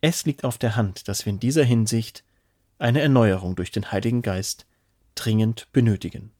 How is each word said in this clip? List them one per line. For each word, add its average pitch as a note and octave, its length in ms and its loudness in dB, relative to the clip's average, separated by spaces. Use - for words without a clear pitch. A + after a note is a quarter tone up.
Es D#3+ 240 0
liegt - 200 -4
auf B2 140 -2
der A2 180 0
Hand, G2+ 320 -2
dass - 180 -6
wir G#2 60 -2
in G2 80 -4
dieser C#3 240 2
Hinsicht A2+ 600 0
eine A#2+ 220 2
Erneuerung G#2 540 4
durch F2+ 160 -6
den - 220 -6
Heiligen A#2 300 -2
Geist G2 440 -6
dringend A2 580 0
benötigen. A2 680 0